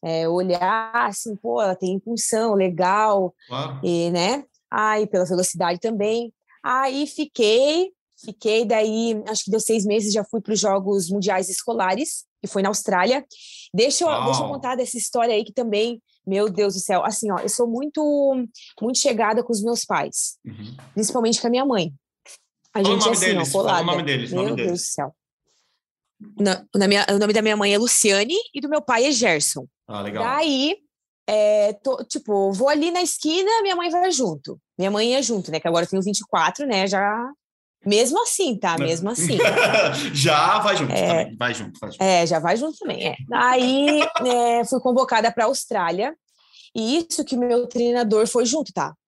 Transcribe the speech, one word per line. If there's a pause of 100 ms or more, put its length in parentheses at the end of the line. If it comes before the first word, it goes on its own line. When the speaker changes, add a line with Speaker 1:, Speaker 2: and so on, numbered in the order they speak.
Speaker 1:
É,
olhar (160)
assim,
pô,
ela
tem
impulsão,
legal, (140)
Speaker 2:
Claro.
Speaker 1:
e,
né? (260)
Aí,
pela
velocidade
também. (300)
Aí
fiquei, (340)
fiquei,
daí
acho
que
deu
seis
meses,
já
fui
pros
Jogos
Mundiais
Escolares, (160)
que
foi
na
Austrália. (480)
Deixa
eu,
deixa
eu
Speaker 2:
Uau.
Speaker 1:
contar
dessa
história
aí
que
também, (240)
meu
Deus
do
céu,
assim,
ó,
eu
sou
muito, (800)
muito
chegada
com
os
meus
pais,
Speaker 2:
Uhum. (180)
Speaker 1:
principalmente
com
a
minha
mãe. (800)
A
Speaker 2:
Fala
o
Speaker 1:
gente,
Speaker 2:
nome
Speaker 1:
assim,
ó,
Speaker 2:
deles,
fala
o
Speaker 1:
colada.
Speaker 2:
nome
deles,
Speaker 1:
Meu
Speaker 2:
nome
Speaker 1:
Deus
Speaker 2:
deles.
Speaker 1:
do
céu. (1300)
Na, (100)
na
minha,
o
nome
da
minha
mãe
é
Luciane (180)
e
do
meu
pai
é
Gerson. (200)
Speaker 2:
Ah,
legal.
Speaker 1:
Daí, (520)
é,
tô,
tipo,
vou
ali
na
esquina,
minha
mãe
vai
junto. (200)
Minha
mãe
ia
junto,
né?
Que
agora
eu
tenho
vinte
e
quatro,
né?
Já, (540)
mesmo
assim,
tá?
Speaker 2:
Não.
Speaker 1:
Mesmo
assim.
Speaker 2:
<laughs>
Já
vai
junto
Speaker 1:
É.
Speaker 2:
também,
vai
junto,
vai
junto.
Speaker 1:
É,
já
vai
junto
também,
é. (160)
Aí, (120)
Speaker 2:
<laughs>
Speaker 1:
é,
fui
convocada
pra
Austrália, (580)
e
isso
que
o
meu
treinador
foi
junto,
tá? (140)